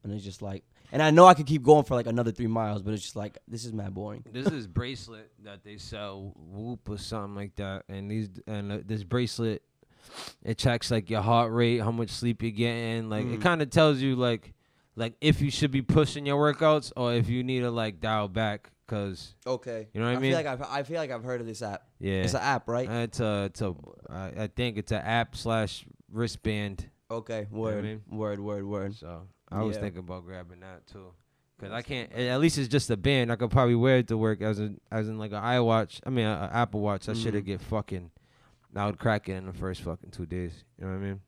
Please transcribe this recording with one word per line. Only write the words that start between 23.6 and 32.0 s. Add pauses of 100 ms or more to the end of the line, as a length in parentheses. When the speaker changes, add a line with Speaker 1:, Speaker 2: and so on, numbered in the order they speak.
Speaker 2:
a, (340)
I, (100)
I
think
it's
an
app
slash (260)
wristband. (220)
Speaker 1:
Okay,
Speaker 2:
You
know
what
I
Speaker 1:
word,
Speaker 2:
mean?
Speaker 1:
word,
word,
word.
Speaker 2:
So (240)
I
was
Speaker 1:
Yeah.
Speaker 2:
thinking
about
grabbing
that
too. (460)
'Cause
I
Speaker 1:
That's
Speaker 2:
can't,